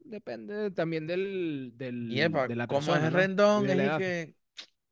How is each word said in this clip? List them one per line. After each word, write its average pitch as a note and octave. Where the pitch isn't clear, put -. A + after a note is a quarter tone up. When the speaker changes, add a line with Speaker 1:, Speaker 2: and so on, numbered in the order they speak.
Speaker 1:
depende G#3+
también D#3+
del, E3+
del, A#2+
Speaker 2:
Y C3
epa, D#3
Speaker 1:
de A#2
la A#2+
Speaker 2:
como C#3
Speaker 1:
persona, D3+
Speaker 2:
es D#3+
Speaker 1:
¿no? E3+
Speaker 2:
Rendón, G3+
Speaker 1:
Y -
de F#3
la F#3
Speaker 2:
es -
y -
Speaker 1:
edad. D#3
Speaker 2:
que F3